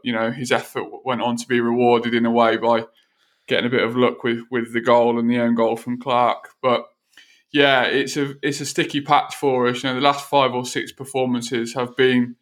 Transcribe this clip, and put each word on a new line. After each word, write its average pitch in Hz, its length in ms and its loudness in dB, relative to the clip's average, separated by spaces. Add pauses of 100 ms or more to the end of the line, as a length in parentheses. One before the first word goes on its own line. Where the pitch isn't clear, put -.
you 120 100 -4
know, 113 200 -2
his 127 180 -8
effort 123 300 -2
w-, 101 240 -12
went 123 180 -4
on 120 140 -2
to 117 100 -10
be 123 140 2
rewarded 120 540 2
in 117 120 2
a 117 60 0
way 113 240 4
by 113 300 0 (600)
getting 120 200 0
a 120 40 -2
bit 113 140 2
of 117 120 -4
luck 120 280 0
with, 117 160 -2 (100)
with 117 220 -4
the 117 80 -2
goal 120 400 4
and 117 100 0
the 120 80 2
own 117 160 0
goal 113 220 2
from 123 240 -8
Clark. 123 480 0 (140)
But 123 220 0 (680)
yeah, 139 320 4
it's 131 320 -2
a, 139 260 -4
it's 143 180 -4
a 139 60 -8
sticky 147 360 -4
patch 143 340 0
for 127 320 0
us. 123 160 -4
You 135 60 -2
know, 127 40 -4
the 127 60 -4
last 143 280 0
five 131 260 2
or 123 100 -4
six - 260 -8
performances 123 840 -4
have 123 200 -6
been, 123 480 2